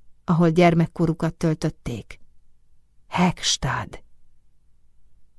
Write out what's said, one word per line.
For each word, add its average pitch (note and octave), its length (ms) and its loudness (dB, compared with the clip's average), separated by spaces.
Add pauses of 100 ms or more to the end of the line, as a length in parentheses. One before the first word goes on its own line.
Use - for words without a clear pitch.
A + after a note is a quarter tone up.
(240)
ahol E3+ 260 4
gyermekkorukat E3 840 2
töltötték? D#3 840 -6 (880)
Hegstad. - 960 -2 (1400)